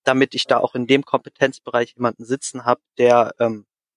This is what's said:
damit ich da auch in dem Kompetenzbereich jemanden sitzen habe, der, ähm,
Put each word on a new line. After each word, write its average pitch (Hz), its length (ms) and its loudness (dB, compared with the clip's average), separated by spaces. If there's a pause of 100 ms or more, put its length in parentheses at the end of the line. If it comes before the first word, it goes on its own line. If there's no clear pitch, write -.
damit 131 320 0
ich - 100 -6
da 120 120 2
auch 127 180 -2
in 123 100 -4
dem 135 180 2
Kompetenzbereich - 920 -4
jemanden 120 280 -6
sitzen 123 400 -8
habe, 120 160 0 (180)
der, 120 420 4
ähm, 113 260 -2 (300)